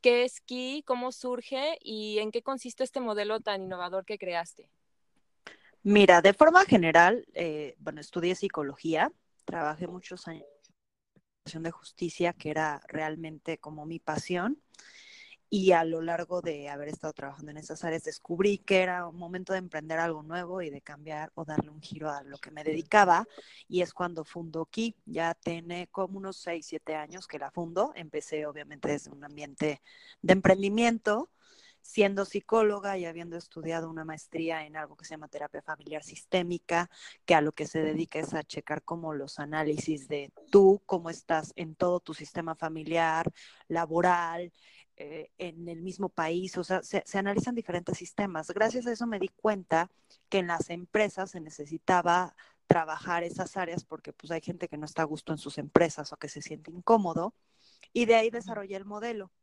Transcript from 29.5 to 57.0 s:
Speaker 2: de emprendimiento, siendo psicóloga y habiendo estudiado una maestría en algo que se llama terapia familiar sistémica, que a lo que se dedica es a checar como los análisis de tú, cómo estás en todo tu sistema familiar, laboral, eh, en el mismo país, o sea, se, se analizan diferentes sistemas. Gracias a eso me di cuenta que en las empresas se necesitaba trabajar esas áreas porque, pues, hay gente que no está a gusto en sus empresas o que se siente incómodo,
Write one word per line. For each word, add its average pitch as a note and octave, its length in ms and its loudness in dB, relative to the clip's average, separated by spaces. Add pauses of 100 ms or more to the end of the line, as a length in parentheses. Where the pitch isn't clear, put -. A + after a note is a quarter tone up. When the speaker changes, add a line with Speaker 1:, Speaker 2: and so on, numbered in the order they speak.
Speaker 2:
de E3 140 8
emprendimiento, G#3+ 960 4 (500)
siendo G3 460 2
psicóloga G3+ 720 2
y F3 80 -6
habiendo E3+ 320 -10
estudiado E3 500 -6
una D#3+ 160 -10
maestría D#3+ 640 -6
en D3+ 100 -14
algo D3+ 220 -12
que - 80 -20
se D#3+ 80 -14
llama D3+ 140 -16
terapia D3 340 -10
familiar D3+ 400 -8
sistémica, F3 880 -2 (340)
que F3 100 4
a D#3 60 8
lo D3+ 120 0
que D3+ 140 -8
se - 140 -4
dedica D#3 380 -2
es D#3+ 160 -6
a D#3 80 -4
checar D3+ 400 -8
como E3 320 -8
los C#3 240 -10
análisis D3+ 720 -2
de C#3+ 220 -6 (200)
tú, G3 340 10
cómo E3+ 240 -2
estás D#3+ 480 -2
en D#3+ 180 -8
todo F3+ 260 2
tu - 120 -14
sistema D#3+ 420 -8
familiar, D#3+ 800 -2 (340)
laboral, E3+ 840 0 (480)
eh, D3+ 380 -12
en E3+ 300 -10
el E3 120 -10
mismo F#3 280 -6
país, F3 500 -4
o F3 60 -4
sea, F#3 180 -2
se, - 240 -4
se - 120 -4
analizan G3+ 360 -2
diferentes F3 420 -4
sistemas. F3 540 -6
Gracias A3 340 2
a A#3+ 60 -2
eso A#3+ 160 -4
me G#3+ 140 -4
di F#3+ 80 -2
cuenta F#3+ 600 0 (400)
que G3 100 2
en F3 100 0
las E3 220 -2
empresas F#3+ 600 -2
se F3 100 -12
necesitaba E3+ 960 0 (320)
trabajar E3+ 560 2
esas E3+ 340 -6
áreas E3+ 280 -4
porque, D3+ 280 -14
pues, D#3+ 200 -10
hay E3 80 -4
gente F3 260 -8
que D3+ 100 -10
no D3+ 100 -8
está E3 160 -4
a - 20 4
gusto D#3 260 -6
en D#3 80 -2
sus - 200 -10
empresas D3+ 540 2
o D3+ 40 -16
que D3 120 -10
se C#3+ 140 -12
siente D#3 300 -14
incómodo, F3+ 600 2 (600)